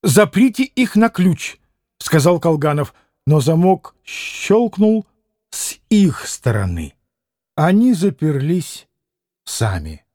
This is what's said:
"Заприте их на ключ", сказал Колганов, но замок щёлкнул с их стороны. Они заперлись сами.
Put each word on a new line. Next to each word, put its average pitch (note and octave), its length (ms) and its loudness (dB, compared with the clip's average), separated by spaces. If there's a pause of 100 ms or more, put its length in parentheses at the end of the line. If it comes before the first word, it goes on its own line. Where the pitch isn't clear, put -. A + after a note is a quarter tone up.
"Заприте G#3 600 2
их - 300 -4
на A3+ 140 4
ключ", - 500 -2 (440)
сказал E3 380 2
Колганов, D3 540 -2 (320)
но D3+ 140 4
замок E3 540 0 (100)
щёлкнул A3 1000 0 (440)
с - 280 -12 (100)
их G3 380 2
стороны. F2+ 680 -4 (600)
Они G#3 400 2
заперлись D#3 920 -4 (560)
сами. D#2+ 600 -6 (100)